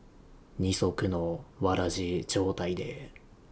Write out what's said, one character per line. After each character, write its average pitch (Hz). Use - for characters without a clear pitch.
二 95
足 95
の 85
わ 92
ら 90
じ 90
状 95
態 90
で、 95